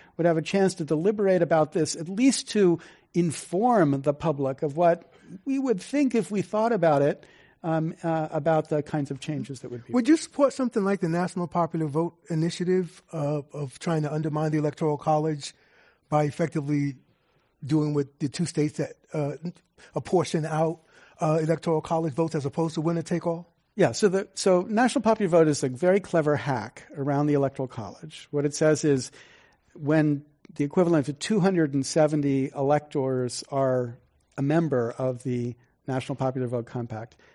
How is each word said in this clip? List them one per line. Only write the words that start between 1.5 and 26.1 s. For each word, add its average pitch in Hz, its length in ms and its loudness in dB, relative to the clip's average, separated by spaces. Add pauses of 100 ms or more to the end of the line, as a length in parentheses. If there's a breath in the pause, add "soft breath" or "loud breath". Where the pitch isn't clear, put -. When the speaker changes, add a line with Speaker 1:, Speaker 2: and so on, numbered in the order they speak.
Speaker 1:
this, 156 220 0
at 165 140 -8
least 240 400 2
to 180 300 4 (340 loud breath)
inform 175 880 2
the 143 120 2
public 139 500 -2
of 143 120 -2
what 175 360 2 (340 loud breath)
we 269 140 -2
would 247 220 0
think 269 340 0
if 202 160 0
we 202 100 0
thought 220 300 0
about 160 320 4
it, 143 200 0 (380 soft breath)
um, 160 320 -2 (100)
uh, 160 280 -2
about 156 380 0
the 151 120 0
kinds 143 300 -4
of 135 80 -10
changes 143 400 -8
that 127 120 -14
would 120 140 -12
be. - 80 -16
Speaker 2:
Would 240 140 0
you 311 80 6
support 277 380 0
something 226 300 -2
like 196 180 0
the 170 80 0
National 175 360 -2
Popular 165 420 -2
Vote 160 280 -2 (140)
initiative, 170 840 -2
uh, 147 300 -4 (120)
of 143 260 -10
trying 160 240 -2
to 147 100 -4
undermine 156 380 -2
the 156 60 2
Electoral 147 400 0
College 151 560 -2 (540 soft breath)
by 151 160 2
effectively 143 720 -2 (680)
doing 151 280 0
what 143 260 -2
the 143 100 -2
two 175 160 -4
states 151 320 -2
that, - 160 -6 (200)
uh, 147 200 -4 (600 soft breath)
apportion 156 520 0
out, 160 340 -2 (400 soft breath)
uh, 160 220 2
Electoral 156 400 0
College 165 320 -2
votes 165 200 -2
as 143 120 -2
opposed 160 300 -4
to 165 60 -4
winner 165 200 -2
take 165 260 -4
all? 170 260 -6 (220)
Speaker 1:
Yeah, 156 160 4
so - 160 2
the, 190 280 0
so 180 260 4
National 226 400 2
Popular 214 280 2
Vote 165 200 6
is 143 140 0
a 139 60 2
very 180 300 2
clever 151 380 0